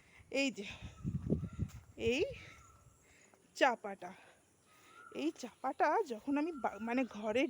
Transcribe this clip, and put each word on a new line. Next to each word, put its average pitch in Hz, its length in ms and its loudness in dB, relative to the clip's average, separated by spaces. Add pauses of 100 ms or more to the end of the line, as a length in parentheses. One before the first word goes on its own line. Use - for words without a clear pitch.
(300)
এই 277 200 4
যে, 202 160 -6 (1500)
এই 311 120 2 (1300)
চাপাটা। 214 540 2 (1040)
এই 294 160 0 (100)
চাপাটা 285 480 0 (200)
যখন 247 300 -2
আমি 330 140 0
বা-, 214 280 -4
মানে, 240 240 2
ঘরে 220 460 0